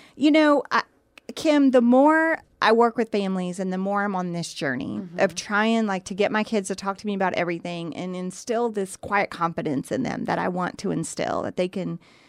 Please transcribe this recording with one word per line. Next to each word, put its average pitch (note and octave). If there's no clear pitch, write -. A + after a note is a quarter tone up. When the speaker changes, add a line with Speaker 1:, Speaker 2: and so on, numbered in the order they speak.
Speaker 1:
You C#4+
know, D4+
I, -
Kim, D4
the B3
more D4+
I G#3+
work A3+
with A3+
families F#3+
and F#3
the F#3
more G3+
I'm G3+
on F3+
this E3+
journey C#3
Speaker 2:
Mm-hmm. F3+
Speaker 1:
of F#3+
trying, A3
like, F#3+
to -
get G3
my G#3+
kids G#3
to G3
talk G3
to G#3+
me G3+
about F#3+
everything E3+
and F3+
instill G#3+
this G3+
quiet -
confidence D#3+
in C3
them -
that E3+
I F3+
want F3+
to F#3+
instill, -
that -
they F#3
can, E3+